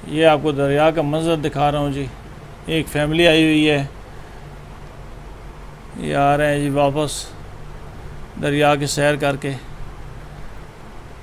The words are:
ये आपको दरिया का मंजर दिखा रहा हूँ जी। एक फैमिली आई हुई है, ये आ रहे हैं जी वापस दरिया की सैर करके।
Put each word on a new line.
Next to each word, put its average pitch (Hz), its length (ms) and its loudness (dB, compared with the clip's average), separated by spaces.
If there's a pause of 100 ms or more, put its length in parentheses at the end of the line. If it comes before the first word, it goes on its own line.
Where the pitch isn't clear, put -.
ये 151 160 2
आपको 151 280 6
दरिया 139 380 4
का 160 120 0
मंजर 160 340 2
दिखा 147 320 2
रहा 147 120 0
हूँ 143 120 0
जी। 139 140 -4 (600)
एक 160 180 0
फैमिली 151 380 4
आई 160 180 8
हुई 156 220 6
है, 143 240 2 (2000)
ये 151 140 -4
आ 143 220 4
रहे 147 180 2
हैं 143 80 0
जी 143 80 2
वापस 143 580 0 (1120)
दरिया 147 360 4
की 143 120 0
सैर 147 300 2
करके। 139 360 0 (1700)